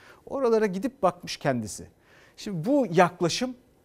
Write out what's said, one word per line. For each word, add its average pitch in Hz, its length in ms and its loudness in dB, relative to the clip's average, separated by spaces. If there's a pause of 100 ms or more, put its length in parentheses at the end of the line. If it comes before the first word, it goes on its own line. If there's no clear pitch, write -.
(260)
Oralara 233 400 0
gidip 196 360 -4
bakmış - 340 -2
kendisi. 113 500 -4 (500)
Şimdi 175 300 -8
bu 269 260 4
yaklaşım 180 640 2 (300)